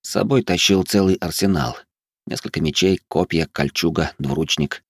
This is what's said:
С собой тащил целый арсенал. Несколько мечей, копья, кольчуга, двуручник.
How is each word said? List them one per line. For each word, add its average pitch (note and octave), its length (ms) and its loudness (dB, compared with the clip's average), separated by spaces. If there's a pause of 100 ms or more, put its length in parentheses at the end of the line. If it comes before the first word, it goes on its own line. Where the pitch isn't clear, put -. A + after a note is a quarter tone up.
С - 80 -12
собой A#2 320 2
тащил F#2 420 2
целый F#2+ 300 4
арсенал. E2+ 640 -2 (500)
Несколько - 340 -8
мечей, F2 480 0
копья, E2 420 0
кольчуга, D#2+ 680 -2
двуручник. D2 720 -2